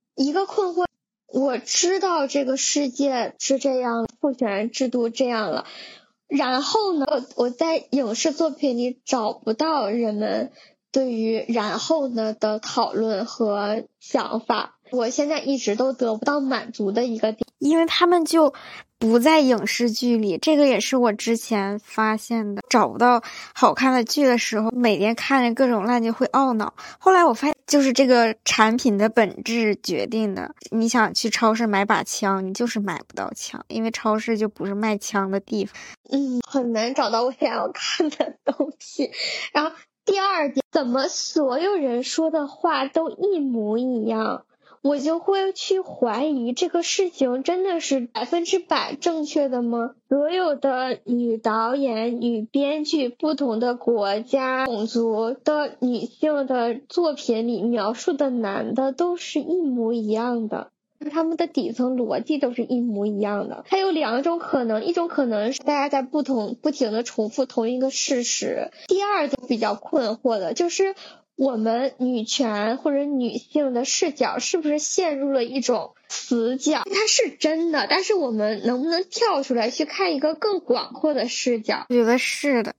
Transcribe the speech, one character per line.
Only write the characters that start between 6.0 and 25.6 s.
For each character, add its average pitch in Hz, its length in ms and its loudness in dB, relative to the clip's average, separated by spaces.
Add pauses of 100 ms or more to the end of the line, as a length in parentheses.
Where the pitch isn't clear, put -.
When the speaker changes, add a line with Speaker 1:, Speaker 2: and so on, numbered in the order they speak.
Speaker 1:
然 254 340 0
后 392 320 0
呢， 285 160 0
我， 254 360 0
我 247 40 0
在 320 400 0
影 240 240 0
视 294 200 0
作 320 180 0
品 262 260 -2
里 247 280 -2
找 226 280 0
不 - 200 -4
到 294 360 0
人 220 240 0
们 208 380 -2 (400)
对 262 200 0
于 220 380 -2
然 214 280 -2
后 311 300 0
呢 220 260 -2
的 214 260 -2
讨 - 340 -2
论 220 320 -2
和 208 580 -2 (160)
想 - 400 -2
法， - 380 -4 (140)
我 240 180 0
现 285 180 0
在 302 120 -2
一 269 180 0
直 214 180 -2
都 254 160 2
得 233 240 -2
不 214 80 -8
到 294 160 0
满 262 320 -2
足 202 200 -2
的 233 120 2
一 233 140 -2
个 220 160 0
点。 - 120 -8 (140)
Speaker 2:
因 302 180 4
为 330 80 4
他 349 220 2
们 349 160 4
就 311 300 4 (440)
不 226 220 4
在 311 220 6
影 240 260 4
视 240 240 0
剧 240 240 2
里， 202 220 2
这 311 180 4
个 285 120 8
也 233 120 4
是 - 160 0
我 240 160 4
之 226 240 0
前 208 440 -2
发 220 360 0
现 220 400 -4
的。 202 140 -8
找 214 180 6
不 104 100 -8
到 240 240 6 (320)
好 - 200 4
看 262 180 2
的 254 120 2
剧 285 220 2
的 247 120 6
时 220 240 -2
候， 220 100 0
每 240 260 2
天 214 180 2
看 269 280 2
着 233 100 2
各 262 140 4